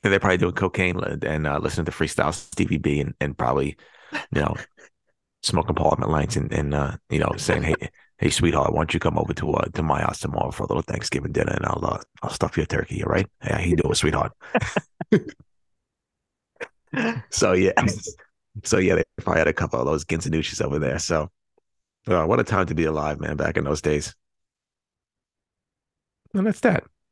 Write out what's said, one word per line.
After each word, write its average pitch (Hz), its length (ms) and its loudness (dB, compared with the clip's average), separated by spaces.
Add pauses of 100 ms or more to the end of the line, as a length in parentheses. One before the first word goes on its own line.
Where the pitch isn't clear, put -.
Yeah, 104 60 4
they're 98 100 6
probably 92 180 4
doing 90 160 2
cocaine 90 500 0
and, - 200 -4
and, 78 240 0
uh, 71 120 0
listening - 260 -2
to 82 60 -2
Freestyle - 420 0
Stevie - 460 -2
B 73 200 0
and, 67 220 -4
and 71 160 -4
probably, 69 400 0 (560)
you 73 80 0
know, - 140 0 (440)
<laughs> - 440 -20
smoking - 320 0
Parliament - 360 2
lights 76 240 0
and, 71 160 -2
and, 71 220 -2
uh, 71 240 -2 (140)
you 78 80 0
know, - 180 0
saying, - 240 0
"Hey, 80 140 0 (420)
hey, 80 140 2
sweetheart, 73 420 2
why 78 60 2
don't 80 160 -2
you 85 40 0
come - 200 0
over - 160 -2
to, - 180 -2
uh, - 120 2 (100)
to 80 80 -2
my - 180 0
house - 180 -2
tomorrow - 300 -2
for - 140 -6
a 50 40 -6
little - 140 -2
Thanksgiving - 520 -4
dinner - 200 0
and - 140 -2
I'll, - 180 -2
uh, - 140 -2 (240)
I'll - 80 -6
stuff - 260 -2
your 78 80 2
turkey, - 380 -4
all - 80 -2
right? 95 160 2 (160)
Yeah, - 140 -2
how 85 60 -2
you 87 120 2
doing, - 180 2
sweetheart?" - 380 0 (800)
<laughs> 196 100 6 (2000)
So, - 240 2
yeah. 92 200 4 (920)
So, 104 140 2
yeah, 92 180 4
they 82 80 2 (140)
probably 82 220 0
had 80 80 4
a 82 60 2
couple - 260 -2
of 62 60 0
those 76 200 0
Ginzanucci's 80 560 -2
over 69 180 -2
there. 69 200 -2
So, 78 300 -2 (760)
uh, 85 160 2
what 110 160 4
a - 40 2
time 95 240 2
to 80 80 -2
be 80 100 2
alive, 76 340 -2
man, 76 180 -4
back - 200 0
in 76 80 0
those 76 160 0
days. 73 340 -2 (2250)
And 196 140 2
that's - 140 0
that. 208 220 4 (280)